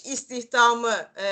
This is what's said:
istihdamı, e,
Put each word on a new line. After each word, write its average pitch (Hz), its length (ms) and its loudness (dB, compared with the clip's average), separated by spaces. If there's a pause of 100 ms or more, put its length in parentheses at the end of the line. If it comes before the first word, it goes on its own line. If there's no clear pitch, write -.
istihdamı, 240 880 0 (200)
e, 190 160 -8